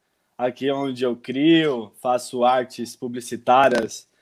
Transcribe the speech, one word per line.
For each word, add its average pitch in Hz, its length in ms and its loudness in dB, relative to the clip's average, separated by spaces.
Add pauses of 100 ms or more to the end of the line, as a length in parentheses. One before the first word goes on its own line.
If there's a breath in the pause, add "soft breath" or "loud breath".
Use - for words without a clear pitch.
(360)
Aqui 127 300 -4
é 139 80 0
onde 135 300 -4
eu 120 100 0
crio, 135 800 0 (100)
faço 123 400 -2
artes 123 540 0
publicitárias, 123 1120 0 (140)